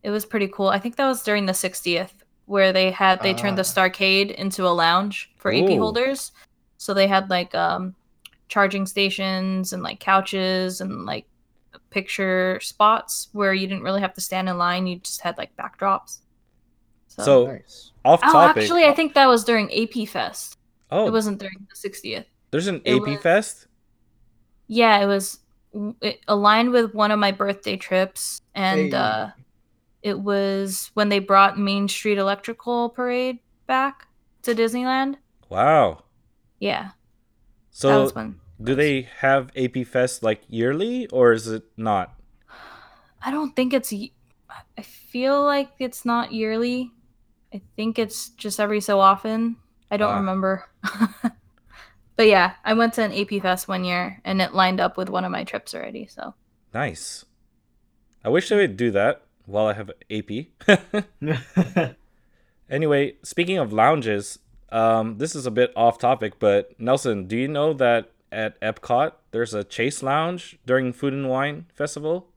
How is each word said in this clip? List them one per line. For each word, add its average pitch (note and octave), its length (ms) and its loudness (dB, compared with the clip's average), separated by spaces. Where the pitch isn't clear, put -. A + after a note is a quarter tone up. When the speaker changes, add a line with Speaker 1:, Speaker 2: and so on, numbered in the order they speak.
Speaker 1:
It G#3 100 -8
was G#3 140 -4
pretty G3+ 220 -2
cool. G3 220 0
I G3 100 2
think A#3 160 -8
that C#4 120 0
was B3+ 160 -2
during G#3 220 0
the F#3 80 -2
sixtieth, F3+ 680 -4
where G3 260 2
they F#3 180 2
had, F#3 320 2
they F#3+ 120 0
turned G3 240 -2
the F#3 100 -2
Speaker 2:
Ah. - 80 -4
Speaker 1:
Starcade F#3+ 580 2
into F#3+ 320 -4
a F3 60 4
lounge F3 640 0
for F#3+ 160 -4
A G3+ 100 2
P G3 140 4
Speaker 3:
Ooh. G#3 40 0
Speaker 1:
holders. A#3+ 520 -2
So - 160 -8
they G3 120 4
had, G3 240 0
like, F3+ 240 -4
um, F3 420 -2
charging G3 380 0
stations F#3+ 880 -2
and, F#3 100 -8
like, - 160 -10
couches F#3 800 0
and, F#3+ 260 -10
like, - 200 -8
picture F#3 720 -2
spots - 720 0
where G3 200 0
you F#3+ 140 -2
didn't F#3+ 160 -8
really G3 180 -2
have F#3+ 120 -4
to F#3 80 -12
stand F#3 260 -4
in F3+ 100 -4
line. F3+ 300 -2
You F3+ 120 -8
just - 200 -12
had, E3+ 180 -8
like, - 200 -12
backdrops. - 640 -6
So - 160 -12
Speaker 3:
So, B2+ 240 6
Speaker 2:
Nice. - 440 -18
Speaker 3:
off D#3+ 180 8
Speaker 1:
Oh, C#4+ 80 6
Speaker 3:
topic. D#4 320 8
Speaker 1:
actually, E4+ 220 6
I C#4+ 80 8
think D#4+ 220 0
that C#4 120 8
was A#3 160 6
during A3 280 0
A A3+ 160 0
P A3 180 -6
Fest. - 520 -8
Speaker 3:
Oh. G#3 180 0
Speaker 1:
It A3 40 0
wasn't G#3+ 280 0
during G3 300 -16
the - 60 -20
sixtieth. - 500 -12
Speaker 3:
There's E3 160 -2
an F3+ 180 -6
Speaker 1:
It B2 100 4
Speaker 3:
A C3+ 60 4
P E3+ 100 -4
Speaker 1:
was C#3+ 100 -6
Speaker 3:
Fest? F#3+ 460 0
Speaker 1:
Yeah, A3 300 6
it G3+ 60 2
was, G3 340 -2
it G3+ 260 -6
aligned G#3+ 440 4
with A3+ 220 2
one G#3+ 180 2
of G#3 80 2
my G3+ 120 2
birthday G3 460 -4
trips, - 640 -4
and, F#3+ 380 0
Speaker 2:
Hey. - 60 -2
Speaker 1:
uh, G#2+ 320 -2
it G3 180 -4
was G3 760 -4
when G#3 140 0
they G3+ 120 2
brought G3 380 4
Main G3+ 300 -2
Street G#3 300 -2
Electrical A#3 720 -4
Parade B3 500 -4
back C4 440 -4
to A#3+ 120 -2
Disneyland. B3+ 640 -2
Speaker 3:
Wow. A2 560 4
Speaker 1:
Yeah. G3 300 -4
Speaker 3:
So, - 160 -2
Speaker 1:
That C#3 100 6
was C3+ 140 2
fun. A2 300 -12
Speaker 3:
do B2 140 0
they C#3 280 0
have C3+ 360 2
A B2+ 140 -2
P B2 160 -6
Fest, B2+ 360 -2
like, G#2+ 280 -2
yearly, E3 580 -2
or B2 240 6
is A2 160 2
it A2 160 -6
not? G#2 420 -2
Speaker 1:
I C4 100 -4
don't D4 240 -4
think B3+ 180 0
it's C4 200 -2
y-, G#3 180 -10
I A3+ 40 -16
feel C4+ 640 -2
like C#4 340 0
it's B3+ 240 -8
not A#3+ 300 -2
yearly. A#3 580 -4
I G3 80 -14
think A3 220 -4
it's - 300 -6
just - 300 -10
every G#3 220 0
so G3+ 180 2
often. A3 560 2
I G#3 60 -2
don't G#3 160 0
Speaker 3:
Ah. G3+ 40 -2
Speaker 1:
remember. F#3+ 480 -2
<laughs> G#3 480 -4
But A3+ 100 6
yeah, F#3 260 6
I A3 80 0
went A3+ 220 2
to A#3 80 0
an G#3 80 -2
A G3+ 140 -2
P G3+ 140 -4
Fest F#3 280 -2
one F#3 160 -4
year, F3+ 420 -4
and F#3+ 160 0
it F3 140 -2
lined F#3 240 2
up F3+ 180 -2
with F#3 100 -6
one F#3 160 -4
of F3+ 80 -6
my F3+ 120 -6
trips - 320 -10
already, - 320 -12
so. - 260 -16
Speaker 3:
Nice. A2 520 -10
I A2+ 40 -2
wish E3 200 0
they G#3+ 60 2
would E3+ 200 2
do A#2 140 0
that G2+ 320 0
while G#2 220 0
I G#2 60 0
have G2+ 180 -10
A G#2+ 140 -6
P. A#2+ 260 -10
<laughs> - 0 -
Speaker 2:
<laughs> D3+ 760 -2
Speaker 3:
Anyway, C#3+ 500 0
speaking F3 380 -4
of A2+ 120 -2
lounges, A2 680 0
um, A2+ 480 0
this D#3+ 160 -6
is C3 100 -10
a A#2+ 60 -4
bit A#2+ 240 2
off A#2 240 4
topic, B2 400 -2
but G2+ 400 2
Nelson, A2+ 480 -2
do A2 100 -4
you C3 100 -2
know D3+ 260 -2
that A#2+ 380 0
at G#2+ 300 -8
Epcot, A#2+ 500 -2
there's A2+ 220 -4
a G#2 100 -4
Chase B2 400 -4
Lounge D#3+ 600 -4
during C3 280 0
Food C#3 200 -4
and C#3 160 -6
Wine D3 440 -4
Festival? D#3 640 -6